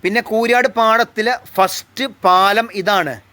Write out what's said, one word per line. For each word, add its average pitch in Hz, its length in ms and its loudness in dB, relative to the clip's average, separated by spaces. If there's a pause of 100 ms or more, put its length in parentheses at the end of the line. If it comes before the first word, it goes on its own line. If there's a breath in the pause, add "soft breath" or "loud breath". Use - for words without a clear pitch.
പിന്നെ 208 180 -2 (100)
കൂരിയാട് 240 380 0 (100)
പാടത്തിലെ 226 560 0 (220)
ഫസ്റ്റ് - 480 -2 (200)
പാലം 196 420 4 (140)
ഇതാണ്. 175 340 -2 (180)